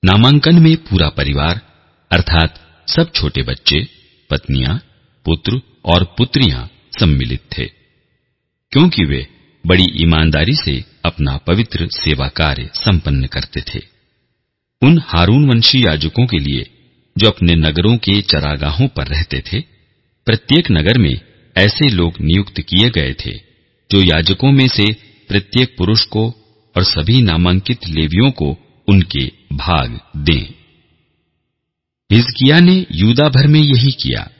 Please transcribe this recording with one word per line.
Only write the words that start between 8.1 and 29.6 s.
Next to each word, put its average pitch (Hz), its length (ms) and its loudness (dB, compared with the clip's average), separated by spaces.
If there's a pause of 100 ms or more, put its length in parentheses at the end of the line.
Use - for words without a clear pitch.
क्योंकि 151 340 2
वे 69 220 -4 (400)
बड़ी 92 200 4 (100)
ईमानदारी 80 580 2
से 71 300 -6 (200)
अपना 71 320 -4
पवित्र 87 560 -4
सेवा 69 360 -4
कार्य 69 460 -4
संपन्न 73 520 -2
करते - 340 -8
थे। - 340 -14 (880)
उन 151 240 4
हारून 107 440 2
वंशी 120 300 2
याजकों 80 460 0
के 113 120 -2
लिए, 69 320 -6 (480)
जो 107 100 4
अपने 85 260 2
नगरों 82 420 2
के 101 240 0
चरागाहों 73 680 -2
पर 71 180 -8
रहते 73 360 -6 (100)
थे, 107 80 -4 (640)
प्रत्येक 135 440 0
नगर 95 280 2
में 76 220 0 (360)
ऐसे 104 320 2
लोग 87 320 -2
नियुक्त 90 400 -2
किए 98 300 0
गए 67 240 -4
थे, - 180 -12 (580)
जो 98 120 4
याजकों 90 500 2
में 135 160 4
से 107 240 0 (360)
प्रत्येक 110 500 -2
पुरुष 101 260 0
को 113 300 -4 (420)
और 92 80 0
सभी 104 380 0
नामांकित 90 560 0 (100)
लेवियों 82 420 0
को 78 260 -4 (320)
उनके 87 380 2 (260)
भाग 69 480 -4 (160)